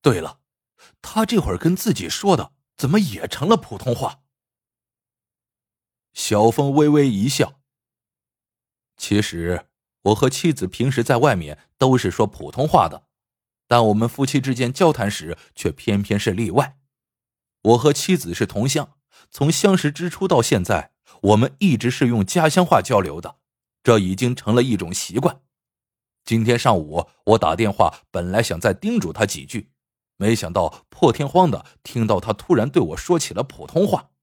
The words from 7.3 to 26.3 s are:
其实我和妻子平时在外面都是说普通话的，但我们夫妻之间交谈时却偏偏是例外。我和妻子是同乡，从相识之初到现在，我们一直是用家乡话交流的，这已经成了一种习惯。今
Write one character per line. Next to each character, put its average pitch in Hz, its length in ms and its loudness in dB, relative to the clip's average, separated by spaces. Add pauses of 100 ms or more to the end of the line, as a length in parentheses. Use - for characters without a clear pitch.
其 - 240 -2
实 85 460 -6 (360)
我 104 120 4
和 131 160 2
妻 165 220 -2
子 92 160 -4
平 127 220 -4
时 131 120 -2
在 127 140 2
外 127 180 4
面 73 240 -8 (180)
都 127 220 4
是 101 120 0
说 107 160 0
普 - 240 -12
通 147 180 -4
话 120 200 4
的， - 200 -14 (580)
但 120 200 4
我 107 80 2
们 113 140 0
夫 139 160 -2
妻 135 160 0
之 131 140 -4
间 123 180 -4
交 165 200 4
谈 104 180 -2
时 82 260 -10 (180)
却 - 180 -4
偏 101 280 -2
偏 101 180 -2
是 110 120 -2
例 95 220 -4
外。 - 260 -2 (840)
我 113 160 6
和 143 140 4
妻 185 240 0
子 85 160 -6
是 101 140 -2
同 110 220 -4
乡， - 280 -4 (340)
从 143 200 0
相 190 260 4
识 147 140 0
之 165 180 -8
初 190 200 -6
到 151 120 4
现 110 220 0
在， 87 300 -4 (300)
我 104 140 6
们 117 220 0
一 175 180 2
直 117 140 -2
是 131 160 0
用 117 180 2
家 160 240 2
乡 180 160 4
话 143 160 4
交 104 200 0
流 80 200 -6
的， - 180 -18 (440)
这 117 160 6
已 95 160 0
经 120 220 -2
成 - 180 -2
了 123 80 4
一 123 140 0
种 87 180 -6
习 - 240 -6
惯。 - 240 -2 (840)
今 113 200 0